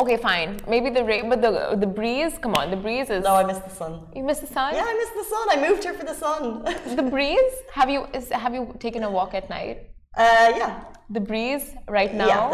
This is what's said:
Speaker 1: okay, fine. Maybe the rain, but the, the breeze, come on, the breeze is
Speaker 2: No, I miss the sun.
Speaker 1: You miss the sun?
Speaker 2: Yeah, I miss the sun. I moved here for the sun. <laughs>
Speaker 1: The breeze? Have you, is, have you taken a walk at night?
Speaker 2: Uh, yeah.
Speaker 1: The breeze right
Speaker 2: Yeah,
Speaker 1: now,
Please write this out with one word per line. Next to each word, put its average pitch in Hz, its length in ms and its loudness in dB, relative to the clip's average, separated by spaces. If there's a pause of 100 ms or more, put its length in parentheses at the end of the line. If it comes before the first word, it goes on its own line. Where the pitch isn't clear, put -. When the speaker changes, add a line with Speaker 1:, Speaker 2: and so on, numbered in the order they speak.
Speaker 1:
okay, 240 160 4 (120)
fine. 175 200 0 (240)
Maybe 240 160 2
the 247 140 2
rain, 214 280 0
but 226 100 2
the, 214 420 2
the 202 60 2 (100)
breeze, 262 340 0 (100)
come 220 160 -2
on, 139 60 0 (100)
the 190 100 -4
breeze 254 240 -2
is 190 140 0
Speaker 2:
No, 196 120 6
I 190 160 6
miss 190 80 -4 (100)
the - 120 -16
sun. 160 120 -8 (220)
Speaker 1:
You 269 80 -6
miss 277 160 0
the - 180 -12
sun? 269 160 0
Speaker 2:
Yeah, 349 180 -2
I - 100 -2
miss 453 100 -4 (100)
the - 120 -8
sun. 440 200 -2
I 294 40 2 (100)
moved 392 160 4
here 349 100 -6
for - 180 -10
the 277 140 -8
sun. 302 160 -2 (540)
<laughs> 285 40 -2
Speaker 1:
The 294 40 2 (120)
breeze? 359 380 2 (260)
Have 254 140 4
you, 269 80 0 (160)
is, 254 80 -8 (180)
have 240 140 -2
you 254 60 -4 (160)
taken 226 240 -6
a 202 140 -2
walk 190 160 -2
at 190 160 -6
night? 175 280 -8 (400)
Speaker 2:
Uh, 226 340 8 (100)
yeah. 214 100 -2 (460)
Speaker 1:
The 202 140 -2
breeze 247 340 -2 (320)
right 202 160 2
Speaker 2:
Yeah, 208 120 0
Speaker 1:
now, 208 280 4